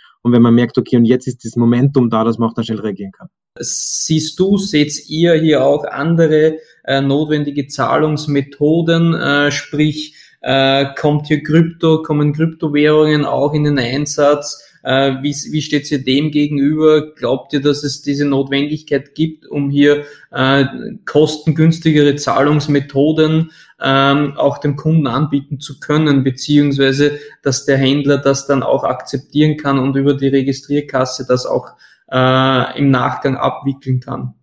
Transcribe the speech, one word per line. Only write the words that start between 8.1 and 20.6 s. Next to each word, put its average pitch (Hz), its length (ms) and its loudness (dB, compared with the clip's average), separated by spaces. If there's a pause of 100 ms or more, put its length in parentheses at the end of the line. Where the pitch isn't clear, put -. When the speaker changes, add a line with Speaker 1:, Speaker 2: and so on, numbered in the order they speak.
Speaker 2:
Äh, 143 340 0
sprich, 151 640 -4 (260)
äh, 135 440 2 (100)
kommt 147 300 0
hier 151 160 0
Krypto, 160 600 2
kommen 147 300 0
Kryptowährungen 151 920 2
auch 139 300 -2
in 147 80 0
den 147 160 0
Einsatz? 143 800 -2 (220)
Äh, 131 400 0
wie, 143 100 -4 (180)
wie 147 120 -2
steht's 143 260 -4
hier 139 140 -2
dem 139 260 0
gegenüber? 147 840 2
Glaubt 123 380 -4
ihr, 143 80 0
dass 143 220 0
es 139 200 -8
diese 143 220 -2
Notwendigkeit 139 920 -4
gibt, 156 320 -4
um 143 240 -4
hier, 143 320 2 (260)
äh, 135 360 2 (420)